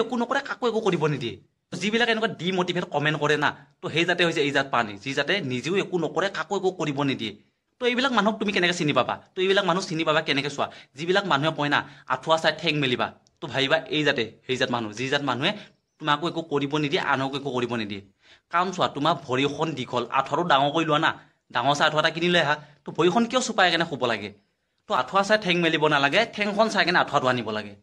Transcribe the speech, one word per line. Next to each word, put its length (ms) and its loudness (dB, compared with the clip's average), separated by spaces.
একো 180 -4
নকৰে, 280 -2
কাকো 220 -6
একো 160 -2
কৰিব 160 2
নিদিয়ে। 220 -6
যিবিলাক 400 0
এনেকুৱা 160 0
ডিমটিভেট 440 -2
কমেণ্ট 280 2
কৰে 220 4
না, 60 2
তো 140 -10
সেই 140 2
জাতে 160 2
হৈছে 180 2
এই 140 0
জাত 160 2
প্ৰাণী, 220 0
যি 140 -6
জাতে 160 0
নিজেও 300 -4
একো 220 -4
নকৰে, 320 -2
কাকো 240 -4
একো 100 0
কৰিব 180 -2
নিদিয়ে। 220 -4
তো 60 -4
এইবিলাক 260 0
মানুহক 260 2
তুমি 140 -2
কেনেকৈ 280 2
চিনি 120 2
পাবা? 220 2
তো 60 -6
এইবিলাক 240 2
মানুহ 260 0
চিনি 140 -4
পাবা 160 2
কেনেকৈ 300 -2
চোৱা, 160 -2
যিবিলাক 360 0
মানুহে 260 2
কয় 160 0
না 40 4
আঁঠুৱা 280 2
চাই 180 4
ঠেং 220 0
মেলিবা, 240 0
তো 60 -10
ভাবিবা 300 2
এই 80 0
জাতে 200 2
সেই 100 -2
জাত 140 -2
মানুহ, 220 -4
যি 160 -6
জাত 140 0
মানুহে 280 -2
তোমাকো 280 0
একো 140 -4
কৰিব 300 -2
নিদিয়ে, 180 0
আনকো 240 -2
একো 200 -6
কৰিব 240 0
নিদিয়ে। 220 -8
কাৰণ 220 2
চোৱা, 140 2
তোমাৰ 180 2
ভৰি 240 0
এখন 200 -2
দীঘল, 260 -4
আঁঠুৱাটো 320 -2
ডাঙৰ 240 4
কৰি 100 0
লোৱা 220 2
না, 40 2
ডাঙৰ 220 2
চাই 100 4
আঁঠুৱা 160 2
এটা 80 2
কিনি 180 0
লৈ 120 4
আহা। 140 2
তো 80 -12
ভৰিখন 340 4
কিয় 140 0
চুপাই 300 2
কেনে 200 2
শুব 140 -4
লাগে? 260 -2
তো 60 -4
আঁঠুৱা 340 2
চাই 160 6
ঠেং 100 2
মেলিব 220 2
নালাগে, 340 4
ঠেংখন 340 0
চাই 160 2
কেনে 140 2
আঁঠুৱাটো 300 2
আনিব 220 0
লাগে। 320 -6